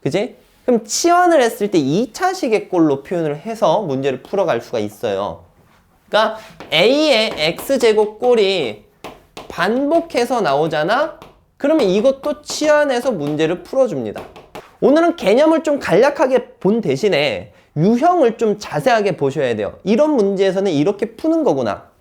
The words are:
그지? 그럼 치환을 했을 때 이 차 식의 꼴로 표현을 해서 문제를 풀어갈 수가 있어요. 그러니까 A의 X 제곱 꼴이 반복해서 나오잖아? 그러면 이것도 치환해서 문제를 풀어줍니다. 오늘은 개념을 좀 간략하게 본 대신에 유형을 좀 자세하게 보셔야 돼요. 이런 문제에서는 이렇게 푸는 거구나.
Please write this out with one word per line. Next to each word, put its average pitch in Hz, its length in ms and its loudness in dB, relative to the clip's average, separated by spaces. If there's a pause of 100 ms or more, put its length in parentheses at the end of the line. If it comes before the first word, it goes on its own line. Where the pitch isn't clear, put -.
그지? 190 340 -4 (300)
그럼 226 180 2
치환을 349 560 2
했을 226 300 -2
때 190 80 2
이 156 340 -2
차 370 220 -2
식의 220 340 -2
꼴로 156 340 2
표현을 160 340 -4
해서 208 460 -2
문제를 135 400 -4
풀어갈 165 380 -2
수가 113 200 -6
있어요. 101 640 -6 (640)
그러니까 214 300 0 (340)
A의 226 640 2
X 156 420 -4
제곱 214 400 2
꼴이 196 680 0 (640)
반복해서 254 920 -2
나오잖아? 160 800 -2 (360)
그러면 285 320 2
이것도 269 540 0
치환해서 285 720 0
문제를 160 500 -2
풀어줍니다. 139 580 -2 (600)
오늘은 320 360 4
개념을 294 460 2
좀 285 160 0
간략하게 254 760 0
본 214 260 0
대신에 143 720 -2 (240)
유형을 240 640 2
좀 208 200 -2
자세하게 202 580 0
보셔야 135 380 -2
돼요. 104 300 -6
이런 294 320 2
문제에서는 196 560 0
이렇게 196 440 -2
푸는 320 280 0
거구나. 127 460 -2 (100)